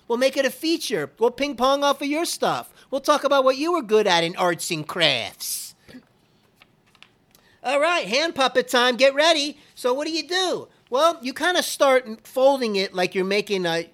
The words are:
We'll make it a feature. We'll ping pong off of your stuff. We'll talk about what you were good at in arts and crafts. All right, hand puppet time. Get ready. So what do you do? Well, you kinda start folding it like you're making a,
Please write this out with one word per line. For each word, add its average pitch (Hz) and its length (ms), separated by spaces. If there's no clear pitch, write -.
We'll 226 100
make 269 180
it 277 100
a 254 40
feature. 226 680
We'll 233 140
ping 277 240
pong 269 260
off 285 200
of 285 80
your 311 160
stuff. 156 480
We'll 269 80
talk 294 240
about 277 220
what 262 120
you 311 140
were 339 100
good 214 240
at 170 200
in 175 100
arts 175 340
and 156 160
crafts. - 880
All 277 160
right, 320 260
hand 294 300
puppet 254 320
time. 247 300
Get 269 180
ready. 302 420
So 247 180
what 294 140
do 320 60
you 302 140
do? 349 400
Well, 320 320
you 254 120
kinda 339 280
start 254 680
folding 262 480
it 190 180
like 185 200
you're 190 100
making 196 420
a, 170 280